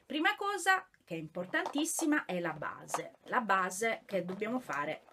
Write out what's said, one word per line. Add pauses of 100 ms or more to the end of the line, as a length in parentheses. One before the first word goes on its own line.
Prima
cosa (180)
che
è
importantissima
è
la
base, (100)
la
base
che
dobbiamo
fare, (100)